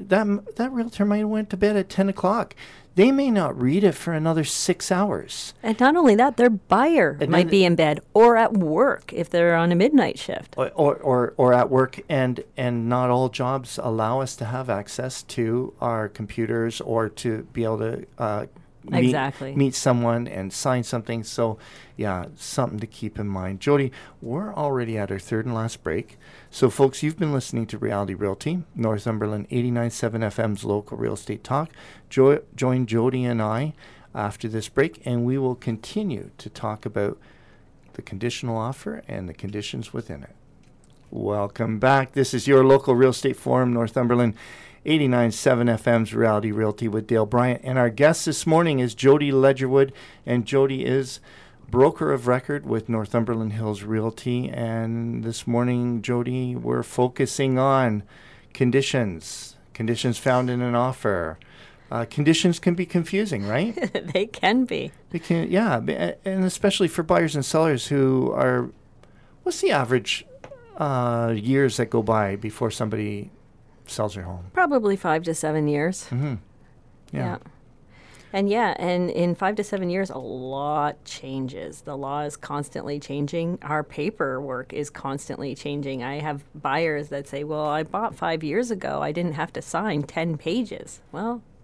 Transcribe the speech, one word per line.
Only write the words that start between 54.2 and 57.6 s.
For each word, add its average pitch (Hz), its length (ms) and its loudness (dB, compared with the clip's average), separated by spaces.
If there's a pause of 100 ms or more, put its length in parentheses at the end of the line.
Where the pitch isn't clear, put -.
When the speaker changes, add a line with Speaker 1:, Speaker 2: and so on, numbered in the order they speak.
Speaker 1:
And 117 760 -4
this 113 240 -8
morning, 120 540 0
Jody, 123 540 -2
we're 120 280 -2
focusing 127 760 0
on 127 460 2 (500)